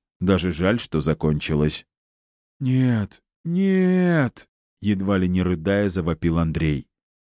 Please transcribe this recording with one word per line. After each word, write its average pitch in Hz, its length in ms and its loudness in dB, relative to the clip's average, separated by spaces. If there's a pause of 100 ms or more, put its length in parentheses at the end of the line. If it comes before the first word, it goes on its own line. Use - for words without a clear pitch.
(200)
Даже 90 320 0
жаль, 92 260 0
что - 220 -4
закончилось. 76 880 0 (720)
«Нет, 127 640 0 (220)
нет!» 180 1040 0 (360)
едва 98 360 0
ли 92 100 2
не 92 140 2
рыдая, 92 460 0
завопил 85 500 -2
Андрей. 78 500 -2 (360)